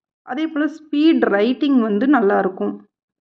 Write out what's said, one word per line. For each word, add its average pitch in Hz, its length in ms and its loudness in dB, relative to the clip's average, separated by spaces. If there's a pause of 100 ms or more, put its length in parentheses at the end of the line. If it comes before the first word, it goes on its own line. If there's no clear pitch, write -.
(220)
அதே 311 260 -6
போல 311 180 -2
ஸ்பீட் 294 600 0
ரைட்டிங் 247 560 0
வந்து 214 260 0
நல்லா 202 320 2
இருக்கும். 202 440 -6 (380)